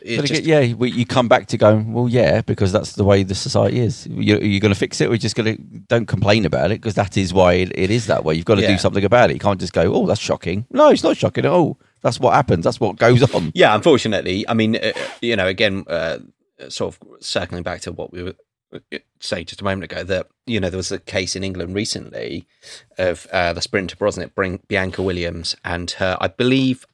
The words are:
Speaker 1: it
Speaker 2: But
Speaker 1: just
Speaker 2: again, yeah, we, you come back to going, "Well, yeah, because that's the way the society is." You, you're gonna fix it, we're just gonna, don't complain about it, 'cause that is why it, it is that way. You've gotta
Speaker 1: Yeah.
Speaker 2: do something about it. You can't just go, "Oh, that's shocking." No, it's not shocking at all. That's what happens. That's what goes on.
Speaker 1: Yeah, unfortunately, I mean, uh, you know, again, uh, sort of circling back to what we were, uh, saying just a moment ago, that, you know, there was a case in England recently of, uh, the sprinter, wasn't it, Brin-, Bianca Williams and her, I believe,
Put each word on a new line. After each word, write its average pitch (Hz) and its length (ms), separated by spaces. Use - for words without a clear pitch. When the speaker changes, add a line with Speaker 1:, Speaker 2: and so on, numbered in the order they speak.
Speaker 1:
it 113 160
Speaker 2:
But 143 60
Speaker 1:
just 151 160
Speaker 2:
again, 151 300
yeah, 117 40
we, 120 160
you 113 140
come 120 240
back 98 180
to 117 100
going, 110 360
"Well, 120 160
yeah, 110 320
because 101 320
that's 76 200
the 101 120
way 98 180
the 95 120
society 107 440
is." 117 280
You, 104 320
you're 98 200
gonna 101 160
fix - 240
it, 117 100
we're 117 60
just 107 220
gonna, 110 180
don't 117 180
complain 104 380
about 73 280
it, 110 100
'cause 107 140
that 98 200
is 92 180
why 90 200
it, 90 220
it 95 140
is 110 180
that 78 180
way. 78 100
You've 85 80
gotta 104 200
Speaker 1:
Yeah. 101 100
Speaker 2:
do 95 40
something 98 280
about 110 240
it. 69 60
You - 40
can't 101 220
just 90 100
go, 87 220
"Oh, 226 120
that's 104 140
shocking." 92 500
No, 294 200
it's - 140
not 285 120
shocking - 300
at 139 60
all. 156 280
That's 123 180
what 120 140
happens. 95 320
That's - 160
what 101 160
goes 120 260
on. 85 220
Speaker 1:
Yeah, 156 180
unfortunately, 104 760
I 120 60
mean, 110 200
uh, 107 160
you 117 160
know, 92 100
again, 98 400
uh, 80 300
sort 92 260
of - 60
circling 90 420
back 90 180
to 87 120
what - 180
we 90 120
were, 92 120
uh, - 60
saying 90 240
just - 160
a - 20
moment 95 260
ago, 87 140
that, 90 240
you 113 140
know, 92 100
there 90 80
was 92 140
a 95 80
case 95 360
in 95 100
England 92 300
recently - 680
of, 90 340
uh, 87 220
the 85 80
sprinter, 95 400
wasn't 92 240
it, - 100
Brin-, 95 320
Bianca 95 340
Williams 87 640
and 87 280
her, 92 280
I 95 80
believe, 131 680